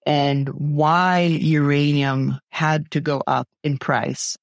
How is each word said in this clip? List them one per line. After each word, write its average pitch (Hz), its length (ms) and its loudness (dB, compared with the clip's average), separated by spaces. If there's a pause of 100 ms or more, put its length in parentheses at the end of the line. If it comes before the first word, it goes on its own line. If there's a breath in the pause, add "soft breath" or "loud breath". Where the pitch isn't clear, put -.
and 139 440 0
why 156 720 2
uranium 143 1160 2 (100)
had 156 420 -2
to 151 100 -2
go 139 260 -2
up 127 200 -2 (160)
in 147 140 -2
price. - 640 -4